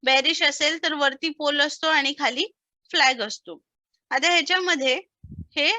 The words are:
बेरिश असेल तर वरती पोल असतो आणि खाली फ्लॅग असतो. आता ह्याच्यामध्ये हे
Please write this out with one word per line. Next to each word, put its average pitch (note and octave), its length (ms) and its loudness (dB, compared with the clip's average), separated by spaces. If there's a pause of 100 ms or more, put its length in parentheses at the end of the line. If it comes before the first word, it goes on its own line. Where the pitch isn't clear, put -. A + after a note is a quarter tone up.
बेरिश C4+ 400 2
असेल D#4 400 0
तर D#4+ 120 0
वरती C#4+ 340 0 (100)
पोल D4 220 0
असतो D4+ 280 0
आणि C#4+ 300 2
खाली C4 260 0 (460)
फ्लॅग C4+ 320 2
असतो. G3+ 360 -10 (520)
आता C4+ 220 2
ह्याच्यामध्ये E4+ 640 0 (600)
हे D4+ 220 0